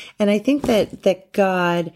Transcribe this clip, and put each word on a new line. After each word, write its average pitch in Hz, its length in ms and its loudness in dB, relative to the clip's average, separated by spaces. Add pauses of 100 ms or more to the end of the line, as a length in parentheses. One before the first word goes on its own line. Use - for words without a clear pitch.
(180)
And 202 120 2
I 208 80 2
think 277 240 -2
that, - 400 -2
that - 320 -2
God 175 600 0